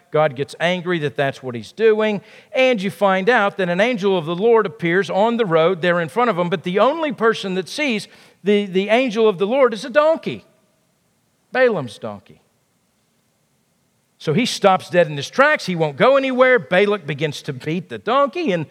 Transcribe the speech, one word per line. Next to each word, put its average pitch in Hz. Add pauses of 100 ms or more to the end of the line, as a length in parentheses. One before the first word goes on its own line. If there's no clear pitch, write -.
(100)
God 151
gets 139
angry 175
that 147
that's 139
what 127
he's 110
doing. 214 (320)
And 254
you 196
find 190
out 202
that 185
an 175
angel 202
of 151
the 170
Lord 220
appears 175
on 220
the 233
road 165
there 175
in 170
front 240
of 175
him, 175
but 180
the 185
only 294
person 202
that 185
sees 254 (380)
the, 202
the 190
angel 226
of 196
the 196
Lord 247
is 214
a 277
donkey, 294 (1080)
Balaam's 202
donkey. 101 (1800)
So 156
he 233
stops -
dead 170
in 151
his 139
tracks. 294
He 185
won't 156
go 254
anywhere. 254
Balak 196
begins 147
to 147
beat 160
the 117
donkey, 269
and 165